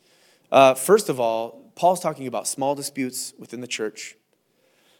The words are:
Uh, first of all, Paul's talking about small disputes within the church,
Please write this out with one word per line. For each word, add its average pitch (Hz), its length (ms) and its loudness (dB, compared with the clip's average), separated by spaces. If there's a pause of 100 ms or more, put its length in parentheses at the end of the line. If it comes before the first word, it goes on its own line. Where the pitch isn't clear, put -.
(500)
Uh, 131 260 6
first 208 340 2
of 131 100 -2
all, 113 560 -4
Paul's 180 240 2
talking 135 280 -6
about 113 200 -6
small 139 260 -2
disputes 135 640 -8
within - 220 -14
the 123 80 -12
church, - 480 -8 (840)